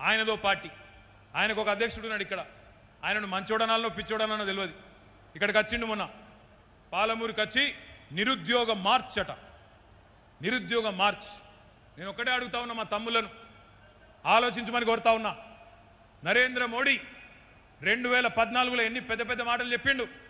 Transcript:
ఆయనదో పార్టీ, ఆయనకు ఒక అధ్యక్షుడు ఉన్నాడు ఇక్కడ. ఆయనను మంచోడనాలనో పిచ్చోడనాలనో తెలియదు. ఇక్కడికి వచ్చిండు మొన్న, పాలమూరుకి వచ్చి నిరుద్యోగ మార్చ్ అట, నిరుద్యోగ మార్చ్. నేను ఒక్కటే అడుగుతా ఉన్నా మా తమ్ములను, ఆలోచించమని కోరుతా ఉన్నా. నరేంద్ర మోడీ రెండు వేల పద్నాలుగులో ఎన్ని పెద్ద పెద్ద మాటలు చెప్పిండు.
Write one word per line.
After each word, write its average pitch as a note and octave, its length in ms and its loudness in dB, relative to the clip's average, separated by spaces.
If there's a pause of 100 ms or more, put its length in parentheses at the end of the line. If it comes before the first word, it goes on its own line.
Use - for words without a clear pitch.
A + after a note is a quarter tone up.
ఆయనదో A3 340 2
పార్టీ, G3 340 0 (680)
ఆయనకు G#3 260 0
ఒక G#3+ 80 2
అధ్యక్షుడు A3 320 -2
ఉన్నాడు G#3+ 200 -4
ఇక్కడ. F#3 240 -6 (580)
ఆయనను G3+ 240 0
మంచోడనాలనో A3 640 0
పిచ్చోడనాలనో G#3+ 560 -2
తెలియదు. F#3+ 280 -4 (640)
ఇక్కడికి G3+ 220 2
వచ్చిండు A3+ 280 2
మొన్న, G#3+ 240 -2 (840)
పాలమూరుకి A3 480 0
వచ్చి B3+ 340 2 (360)
నిరుద్యోగ A3 640 2
మార్చ్ G#3+ 460 2
అట, F#3 120 -4 (1120)
నిరుద్యోగ A3 480 0
మార్చ్. G3 520 0 (560)
నేను F3+ 120 -10
ఒక్కటే A#3 220 -2
అడుగుతా B3 280 -2
ఉన్నా A#3+ 160 -6
మా A3+ 80 -4
తమ్ములను, A3+ 460 -2 (960)
ఆలోచించమని A#3 600 2
కోరుతా A3+ 260 4
ఉన్నా. A3 240 0 (880)
నరేంద్ర B3 420 2
మోడీ A#3+ 360 2 (800)
రెండు A#3 280 0
వేల B3 180 4
పద్నాలుగులో A#3+ 560 2
ఎన్ని A3+ 160 -2
పెద్ద A3+ 300 -4
పెద్ద A#3+ 120 -2
మాటలు A#3+ 320 -2
చెప్పిండు. B3+ 340 0 (220)